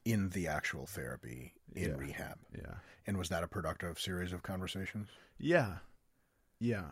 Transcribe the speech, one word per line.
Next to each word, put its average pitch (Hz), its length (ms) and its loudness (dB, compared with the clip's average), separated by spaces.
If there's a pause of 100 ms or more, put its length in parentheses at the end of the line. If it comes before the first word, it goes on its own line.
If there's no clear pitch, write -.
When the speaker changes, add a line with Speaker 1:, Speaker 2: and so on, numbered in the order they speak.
Speaker 1:
In 104 260 6
the 90 180 2
actual 76 380 2
therapy, 64 680 -6 (200)
in 85 180 2
Speaker 2:
Yeah. 71 60 0
Speaker 1:
rehab. 69 400 -6 (180)
Speaker 2:
Yeah. - 200 -6 (320)
Speaker 1:
And 101 100 2
was 87 120 0
that 85 140 2
a 87 40 0
productive 85 520 -2
series 90 340 0
of 90 100 -6
conversations? 95 640 -2 (320)
Speaker 2:
Yeah. 135 380 4 (800)
Yeah. 104 320 0